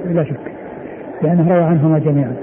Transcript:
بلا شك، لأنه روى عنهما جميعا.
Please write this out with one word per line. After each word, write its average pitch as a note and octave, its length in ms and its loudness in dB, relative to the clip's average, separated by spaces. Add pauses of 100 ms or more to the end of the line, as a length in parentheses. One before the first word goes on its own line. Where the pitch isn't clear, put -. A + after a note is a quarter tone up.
بلا E3+ 200 0
شك، - 280 -8 (680)
لأنه E3+ 320 4
روى F3 100 4
عنهما D#3+ 340 4
جميعا. C#3+ 340 2 (100)